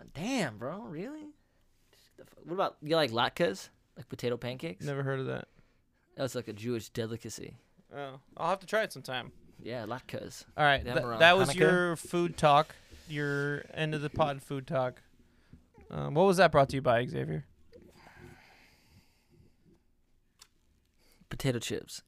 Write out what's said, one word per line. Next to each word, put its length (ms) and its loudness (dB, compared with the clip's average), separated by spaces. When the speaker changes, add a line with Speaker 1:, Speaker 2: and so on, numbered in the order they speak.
Speaker 1:
damn, 440 -4
bro, 240 -8
really? 460 -12
The 80 -20
fu-, 200 -20
what 100 -10
about, 280 -2
you 140 0
like 160 4
latkes? 560 0
Like 120 -16
potato 280 -4
pancakes? 480 -10
Speaker 2:
Never 200 -4
heard 160 -2
of 60 -6
that. 200 -6
Speaker 1:
That's 180 -4
like 140 -6
a 40 -8
Jewish 360 -6
delicacy. 680 -8
Speaker 2:
Oh, 240 -12
I'll 140 -2
have 100 -2
to 60 -20
try 160 0
it 100 -6
sometime. 400 -8
Speaker 1:
Yeah, 240 -8
latkes. 580 -10
Speaker 2:
All 80 2
right, 180 4
Speaker 1:
They 80 -6
have 60 0
Speaker 2:
tha-, 60 2
Speaker 1:
them 80 -4
around 100 -2
Speaker 2:
that 160 10
was 140 4
Speaker 1:
Hanukkah. 100 0
Speaker 2:
your 360 4
food 400 -2
talk, 380 6
your 640 -2
end 220 -2
of 80 -4
the 80 -4
pod 320 -2
food 240 -8
talk. 340 -2
Um, 240 -6
what 120 6
was 120 6
that 120 8
brought 200 6
to 60 -4
you 60 -4
by, 240 4
Xavier? 380 -6
Speaker 1:
Potato 280 0
chips. 500 -6